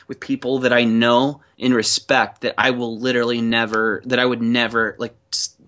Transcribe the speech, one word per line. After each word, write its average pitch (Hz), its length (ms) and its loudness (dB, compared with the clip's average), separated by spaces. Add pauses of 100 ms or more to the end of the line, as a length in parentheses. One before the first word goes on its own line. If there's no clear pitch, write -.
with 135 140 -14
people 131 400 -4
that 123 120 2
I 120 120 4
know 120 560 2 (180)
and 127 160 0
respect - 680 0
that 120 140 -4
I 123 140 2
will 120 260 -4
literally 120 440 0
never, 113 640 0
that 123 160 0
I 127 40 2
would 120 160 0
never, 117 600 0
like, 117 160 -8 (160)
s-, - 240 -6 (120)